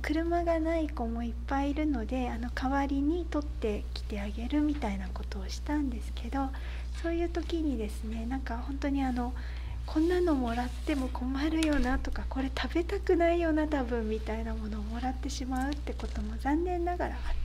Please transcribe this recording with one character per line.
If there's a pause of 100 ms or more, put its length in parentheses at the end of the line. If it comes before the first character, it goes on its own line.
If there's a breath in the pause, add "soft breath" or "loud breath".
車
が
な
い
子
も
い
っ (120)
ぱ
い
い
る
の
で、
あ
の、
代
わ
り
に
取
っ
て (100)
き
て
あ
げ
る
み
た
い
な
こ
と
を
し
た
ん
で
す
け
ど、 (520 loud breath)
そ
う
い
う
時
に
で
す
ね、
な
ん
か
本
当
に、
あ
の、 (520 loud breath)
「こ
ん
な
の
も
ら
っ
て
も
困 (100)
る
よ
な」
と
か、
「こ
れ
食
べ
た
く
な
い
よ
な、
多
分」
み
た
い
な
も
の
を
も
ら
っ
て
し
ま
う
っ
て
こ
と
も
残
念
な
が
ら
あ
っ (240)